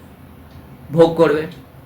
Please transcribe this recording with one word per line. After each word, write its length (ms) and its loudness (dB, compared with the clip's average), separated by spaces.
ভোগ 240 4
করবে, 260 0